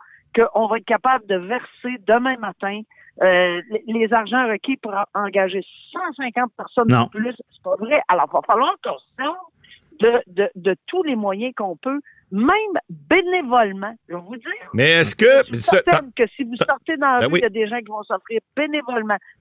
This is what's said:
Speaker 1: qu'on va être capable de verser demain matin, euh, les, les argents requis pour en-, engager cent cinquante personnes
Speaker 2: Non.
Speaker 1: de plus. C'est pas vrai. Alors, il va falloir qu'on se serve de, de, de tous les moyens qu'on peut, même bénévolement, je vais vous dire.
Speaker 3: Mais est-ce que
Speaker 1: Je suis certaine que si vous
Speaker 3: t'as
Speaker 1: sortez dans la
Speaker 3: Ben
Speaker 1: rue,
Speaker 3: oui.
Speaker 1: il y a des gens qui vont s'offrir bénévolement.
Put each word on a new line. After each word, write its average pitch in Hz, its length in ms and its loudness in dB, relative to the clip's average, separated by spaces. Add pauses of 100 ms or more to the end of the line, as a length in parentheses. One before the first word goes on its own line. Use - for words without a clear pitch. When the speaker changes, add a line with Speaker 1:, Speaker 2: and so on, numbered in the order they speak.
(540)
Speaker 1:
qu'on 214 140 2
va 220 100 0
être 208 80 -8
capable 233 420 0
de 196 80 0
verser 240 600 -6 (100)
demain 240 300 2
matin, 202 420 -8 (440)
euh, 180 360 4 (120)
les, 220 160 -4
les 220 260 0
argents 233 340 0
requis 220 300 -4
pour 208 160 -10
en-, 202 300 -4
engager 190 380 0 (300)
cent 330 80 -10 (160)
cinquante 247 400 -4
personnes 233 340 -2
Speaker 2:
Non. 226 160 4
Speaker 1:
de - 40 -12
plus. 226 240 -6 (180)
C'est - 120 -20
pas 185 160 -2
vrai. 233 280 0
Alors, 165 240 2
il 175 40 -2
va 147 100 2
falloir 277 380 0
qu'on 175 160 -8
se - 60 -20 (120)
serve 294 180 -6 (640)
de, 202 440 2
de, 208 120 -2
de 185 200 -2 (100)
tous 359 160 -2
les 294 140 -2
moyens 208 420 -4
qu'on 190 200 -6
peut, 277 220 -6 (320)
même 208 140 0 (760)
bénévolement, 233 720 0 (120)
je 170 80 -14
vais 175 60 -10
vous 202 140 -16
dire. 302 380 -14
Speaker 3:
Mais 139 180 4
est-ce 165 240 2
que 220 100 2 (220)
Speaker 1:
Je 120 60 -10
suis 117 100 -6
certaine 320 520 4
que 240 80 2 (120)
si 277 80 -6
vous 233 160 -10
Speaker 3:
t'as - 60 2
Speaker 1:
sortez 302 320 -4
dans 269 160 2
la 247 80 2
Speaker 3:
Ben - 60 2
Speaker 1:
rue, 156 60 0
Speaker 3:
oui. 175 60 2
Speaker 1:
il 247 40 -2
y - 20 2
a 220 40 2
des 208 180 -4
gens 240 120 -6
qui 214 80 -16
vont 214 160 -12
s'offrir 214 360 -6 (160)
bénévolement. 247 600 -4 (240)